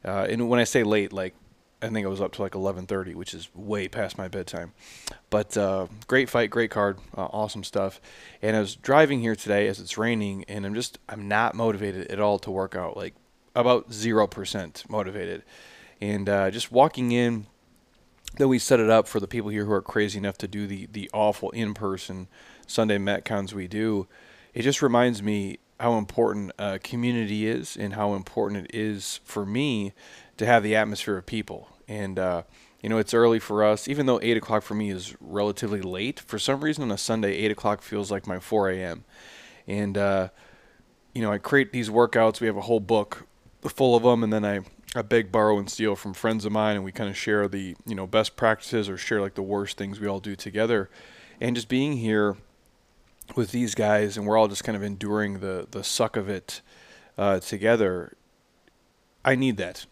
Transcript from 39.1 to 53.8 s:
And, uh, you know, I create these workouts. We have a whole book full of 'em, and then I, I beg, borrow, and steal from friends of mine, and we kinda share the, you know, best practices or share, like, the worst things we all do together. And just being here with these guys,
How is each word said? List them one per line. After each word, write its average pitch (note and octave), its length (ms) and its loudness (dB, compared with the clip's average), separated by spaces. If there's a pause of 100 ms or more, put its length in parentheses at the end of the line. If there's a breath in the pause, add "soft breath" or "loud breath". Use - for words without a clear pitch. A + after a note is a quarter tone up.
And, G2+ 300 -4
uh, G2 320 2 (840 soft breath)
you A#2+ 80 -4
know, G#2 120 0
I G#2 40 -2
create C3 360 2
these A#2+ 160 -2
workouts. A2+ 500 6
We A#2 80 0
have G#2+ 80 0
a G2+ 60 -4
whole A2+ 180 2
book G#2 480 -2 (400)
full B2+ 260 4
of A#2 120 6
'em, A#2+ 180 6
and G#2+ 80 0
then G#2+ 140 0
I, G2+ 160 0 (340)
I A#2 80 -2
beg, G#2+ 280 2
borrow, G#2+ 280 4
and G2+ 100 -6
steal G#2+ 260 -2
from G2 180 -10
friends A2 320 -2
of G#2 60 -2
mine, G#2+ 240 2
and G2 80 -4
we F#2+ 80 -8
kinda G2+ 220 -6
share G#2 340 0
the, F#2+ 280 -8 (100)
you A2+ 100 -6
know, F#2+ 120 -8
best G#2+ 280 0
practices A2 540 0
or F#2 80 -8
share, G#2+ 240 -2
like, G2 140 -4
the G2 80 -4
worst G2+ 340 -4
things G2+ 220 -8
we G#2 80 -4
all G2 120 -2
do G2 160 -8
together. G#2 540 0 (500 loud breath)
And A#2+ 160 0
just A2+ 140 -6
being C3+ 280 2
here G#2+ 400 2 (1000)
with A2+ 160 0
these A#2+ 240 0
guys, G#2 420 2